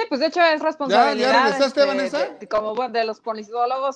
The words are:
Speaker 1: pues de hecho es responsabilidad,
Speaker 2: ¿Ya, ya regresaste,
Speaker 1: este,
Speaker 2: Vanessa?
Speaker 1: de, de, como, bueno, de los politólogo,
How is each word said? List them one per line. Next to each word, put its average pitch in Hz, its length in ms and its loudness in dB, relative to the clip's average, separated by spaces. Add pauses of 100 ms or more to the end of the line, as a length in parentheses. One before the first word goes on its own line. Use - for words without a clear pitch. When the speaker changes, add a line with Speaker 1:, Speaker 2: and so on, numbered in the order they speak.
Speaker 1:
pues 269 120 -2
de 302 80 0
hecho 330 120 -2
es 320 220 4
responsabilidad, - 520 2
Speaker 2:
¿Ya, 247 180 0
ya - 120 4
regresaste, 277 360 0
Speaker 1:
este, 285 40 6
Speaker 2:
Vanessa? 277 340 -2
Speaker 1:
de, - 220 -4
de, - 80 -16
como, 214 260 -2
bueno, 240 200 -4
de 226 100 0
los 220 160 -8
politólogo, 240 760 -4